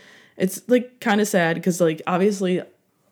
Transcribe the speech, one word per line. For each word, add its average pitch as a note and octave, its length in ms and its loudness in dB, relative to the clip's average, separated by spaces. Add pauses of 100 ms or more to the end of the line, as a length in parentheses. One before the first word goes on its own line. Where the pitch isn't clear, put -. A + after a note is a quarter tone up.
(380)
It's, - 300 -4
like, B3 320 0
kinda G#3 260 0
sad E3+ 380 0
'cause, E3+ 160 0
like, D#3+ 280 2
obviously F#3 540 0 (500)